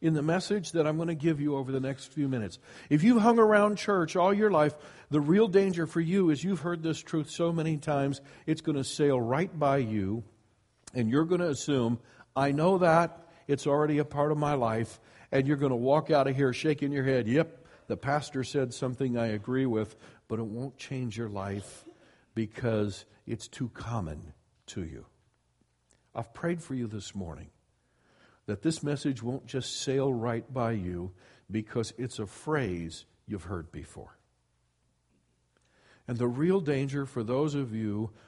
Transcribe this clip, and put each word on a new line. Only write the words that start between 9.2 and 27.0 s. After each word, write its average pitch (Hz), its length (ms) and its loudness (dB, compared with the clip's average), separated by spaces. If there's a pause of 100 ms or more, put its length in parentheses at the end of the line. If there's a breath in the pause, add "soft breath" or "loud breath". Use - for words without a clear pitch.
right 147 380 0
by 139 200 4
you, 107 440 -2 (720)
and 117 160 0
you're 147 140 4
gonna 175 240 0
assume, 123 500 0 (380 loud breath)
"I 139 160 2
know 175 260 2
that, 170 480 2 (220 loud breath)
it's 139 180 -2
already 147 320 4
a 147 60 2
part 147 260 0
of 151 80 0
my 147 160 0
life," 113 460 -2 (320 loud breath)
and 135 140 4
you're 147 100 2
gonna 135 200 2
walk 143 320 2
out 139 200 4
of 135 80 -2
here 135 160 2
shaking 143 400 -2
your 139 120 -2
head, 131 220 2
Yep, 156 400 0 (220 loud breath)
the 107 80 -4
pastor 139 480 -4
said 131 280 -2
something 127 460 -4
I 117 80 0
agree 123 400 -2
with, 110 300 -2 (340 loud breath)
but 113 80 -4
it 113 80 -6
won't 123 320 -10
change 123 400 -8
your 113 100 -6
life 101 560 -8 (500 soft breath)
because 107 720 -4 (220 soft breath)
it's - 220 -8
too 123 220 -8
common 80 640 -8 (360)
to 95 160 -8
you. 67 200 -12 (1080)
I've - 180 -10
prayed 170 300 -4
for 135 120 -8
you 123 120 -4
this 104 300 -10